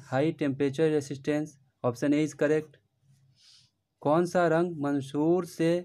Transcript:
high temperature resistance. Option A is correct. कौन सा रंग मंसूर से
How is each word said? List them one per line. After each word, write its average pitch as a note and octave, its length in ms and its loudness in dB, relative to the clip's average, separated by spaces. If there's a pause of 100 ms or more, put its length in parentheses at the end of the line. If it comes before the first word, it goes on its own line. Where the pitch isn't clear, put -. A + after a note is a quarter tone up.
high C#3+ 220 2
temperature C#3+ 600 0
resistance. D3+ 680 -4 (260)
Option B2+ 300 0
A D3+ 100 2
is D3+ 100 -4
correct. D3+ 440 0 (1200)
कौन D#3+ 240 2
सा F3 220 2
रंग E3+ 340 0
मंसूर D3 640 0
से E3 240 0 (160)